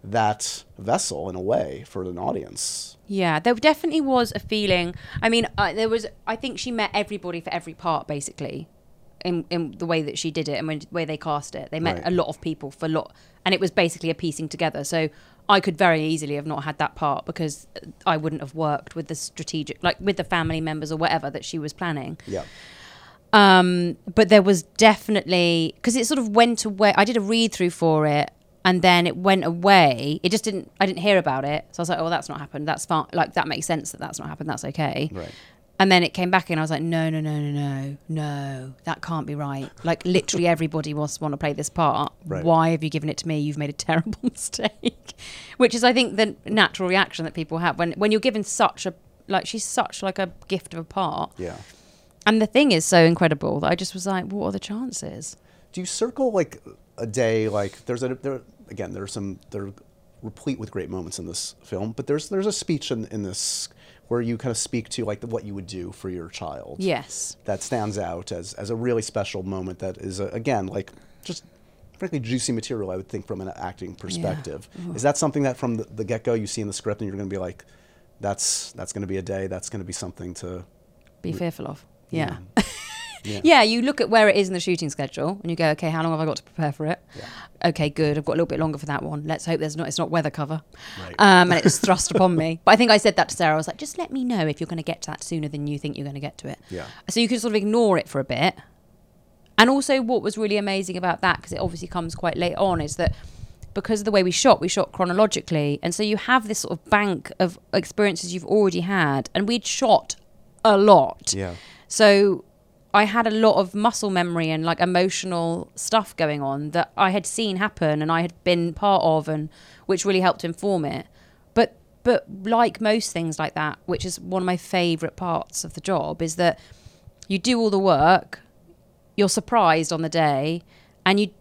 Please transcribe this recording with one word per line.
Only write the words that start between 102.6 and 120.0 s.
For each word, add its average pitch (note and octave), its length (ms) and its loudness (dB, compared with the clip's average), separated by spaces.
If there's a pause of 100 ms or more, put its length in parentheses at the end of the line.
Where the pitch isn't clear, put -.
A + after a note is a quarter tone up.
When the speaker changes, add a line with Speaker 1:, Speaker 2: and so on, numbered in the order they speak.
Speaker 2:
is D3 160 -6
that - 180 0 (600)
because G#3 260 -2
of G3+ 40 -8
the G#3+ 80 0
way G3 100 6
we F3+ 80 2
shot, G#3+ 300 6
we F3 80 -2
shot - 240 -2
chronologically. F3 880 0
And F3 120 -2
so - 100 -4
you G#3 120 0
have B3 300 0
this G#3 140 -4
sort - 120 -6
of E3 160 -8
bank G3+ 520 0
of F3+ 180 0 (160)
experiences F#3 580 0
you've F3+ 140 -6
already F#3+ 360 4
had. E3 520 0
And G3 140 0
we'd A#3+ 180 0
shot - 480 2 (500)
a G#3 140 6
lot. G3 560 6
Speaker 1:
Yeah. F#2 200 -6 (340)
Speaker 2:
So G3+ 560 6 (500)
I G#3 100 6
had A3 220 0
a A3 40 2
lot A3 260 4
of F#3 180 0
muscle G#3+ 360 0
memory E3+ 400 0
and, D#3+ 140 -2
like, E3 160 0
emotional F3+ 920 0
stuff - 420 -2
going D3+ 240 -2
on C#3 300 -4
that E3+ 260 -2
I F#3+ 140 2
had G3 160 -2
seen G#3 300 -2
happen F3 440 -2
and D#3 100 -2
I E3 120 2
had E3+ 100 -4 (120)
been E3+ 280 2
part G3 300 2
of, D#3 260 2
and D#3 220 -4 (360)
which F#3 180 0